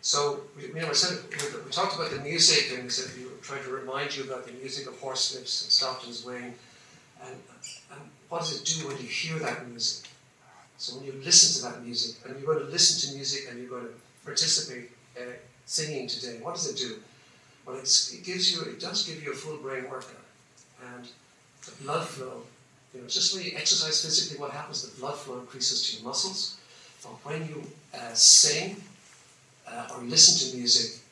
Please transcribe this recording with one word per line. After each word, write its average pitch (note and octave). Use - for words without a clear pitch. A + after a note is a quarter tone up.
So, C#3+
we, C#3
you D3+
know, D#3+
we -
said, F3
we, C#3+
we -
talked F3
about D#3
the C#3
music, D3
and B2
we B2
said B2+
we B2+
were C3
trying C#3
to B2+
remind C3+
you C3+
about B2+
the A#2
music C3
of B2
Horslips B2+
and -
Stockton's A#2+
Wing, B2
and, -
and -
what E3+
does -
it -
do D#3+
when C3+
you B2
hear D#3+
that B2+
music? -
So -
when C#3
you C3+
listen -
to B2
that A#2+
music, A#2+
and C3+
you're C#3
going D3+
to -
listen -
to C3+
music C3+
and A#2+
you're B2
going B2
to A2+
participate, C3
uh, B2
singing D3
today, A#2+
what E3+
does -
it G#2+
do? A2+
Well, B2+
it's, -
it -
gives F3+
you, D#3+
it C3
does -
give D#3+
you C#3
a -
full D#3
brain B2+
workout, -
and B2
the -
blood D#3
flow, B2+
you B2
know, A#2+
just -
when F3+
you F#3
exercise D#3
physically, D#3
what C#3+
happens? D3
The B2
blood C#3+
flow B2+
increases B2
to A#2
your A2+
muscles, -
but -
when D#3
you, -
uh, -
sing, -
uh, A#2
or B2
listen -
to B2
music A#2